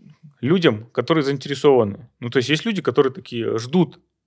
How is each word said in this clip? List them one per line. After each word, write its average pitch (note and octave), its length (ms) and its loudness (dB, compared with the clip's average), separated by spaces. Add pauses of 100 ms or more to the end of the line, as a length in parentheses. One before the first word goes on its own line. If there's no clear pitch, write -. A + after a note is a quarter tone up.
(400)
людям, B2+ 520 2
которые D3 320 0
заинтересованы. C3+ 840 0 (120)
Ну, A#2+ 100 -8
то - 80 0
есть A2+ 120 0
есть D#3 160 -2
люди, G#3 160 -4
которые C3 300 2
такие A2+ 460 -8
ждут B2 400 0 (280)